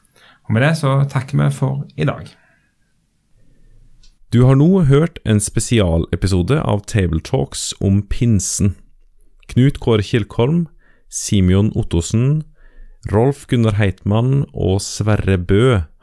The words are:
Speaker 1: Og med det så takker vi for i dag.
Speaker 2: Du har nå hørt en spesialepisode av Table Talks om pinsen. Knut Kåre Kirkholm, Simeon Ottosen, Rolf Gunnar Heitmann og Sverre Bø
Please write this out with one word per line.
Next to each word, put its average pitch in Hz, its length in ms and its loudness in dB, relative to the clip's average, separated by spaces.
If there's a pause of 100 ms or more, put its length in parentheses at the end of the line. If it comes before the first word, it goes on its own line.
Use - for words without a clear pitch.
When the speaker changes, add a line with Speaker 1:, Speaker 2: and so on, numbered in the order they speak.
(480)
Speaker 1:
Og 107 80 -2
med 123 100 2
det 160 140 2
så 135 160 0 (100)
takker 139 320 -4
vi 143 160 2
for 135 320 -4 (100)
i 151 140 -2
dag. - 240 -10 (2000)
Speaker 2:
Du 113 160 4
har 135 80 6
nå 175 320 4
hørt 147 340 2
en 107 160 2
spesialepisode 90 1300 0
av 104 240 -2
Table 82 320 -2
Talks - 560 -6
om 98 240 0
pinsen. 104 720 -2 (800)
Knut 131 260 2
Kåre 110 240 0
Kirkholm, 127 640 -2 (480)
Simeon 98 640 2
Ottosen, 123 640 -2 (720)
Rolf 123 340 0
Gunnar 110 300 0
Heitmann 110 720 0
og 95 320 -2
Sverre 101 560 -2
Bø 98 460 2 (200)